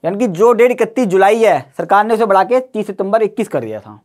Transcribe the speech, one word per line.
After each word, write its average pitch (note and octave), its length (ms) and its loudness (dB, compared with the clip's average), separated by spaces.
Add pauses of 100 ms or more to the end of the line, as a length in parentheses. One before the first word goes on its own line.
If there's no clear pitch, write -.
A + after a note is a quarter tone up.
यानी G3 140 -4
कि A#3+ 120 -2
जो G3+ 240 2
डेट A#3+ 180 4
इकतीस A3+ 360 -2
जुलाई G3 360 2
है F3 160 2 (180)
सरकार G3 280 0
ने A3 80 -2
उसे A3 120 0
बढ़ा G3 180 2
के A#3+ 180 0
तीस G#3+ 260 -8
सितंबर G3+ 360 -2
इक्कीस G#3 240 -4
कर C#3 140 -6
दिया A2 180 -10
था। G#2+ 260 -20